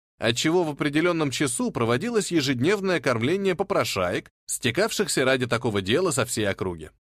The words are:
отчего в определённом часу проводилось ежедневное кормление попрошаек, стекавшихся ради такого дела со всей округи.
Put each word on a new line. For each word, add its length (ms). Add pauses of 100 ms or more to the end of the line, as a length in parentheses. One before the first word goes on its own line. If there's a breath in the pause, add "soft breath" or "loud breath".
(180)
отчего 460
в 60
определённом 600
часу 400
проводилось 640
ежедневное 680
кормление 560
попрошаек, 760 (180)
стекавшихся 800
ради 220
такого 360
дела 280
со 140
всей 240
округи. 420 (120)